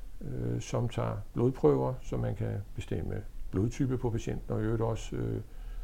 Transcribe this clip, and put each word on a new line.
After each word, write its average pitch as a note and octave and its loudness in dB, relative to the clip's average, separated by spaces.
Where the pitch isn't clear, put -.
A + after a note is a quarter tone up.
øh, A#2+ 0
som A#2 0
tager A2+ 0
blodprøver, C3 4
så - -2
man A2+ 0
kan A2 0
bestemme G2+ -2
blodtype B2 2
på A#2+ 0
patienten, A2+ -2
og A2 2
i - 2
øvrigt A2+ 2
også, A2+ -2
øh, A2+ 0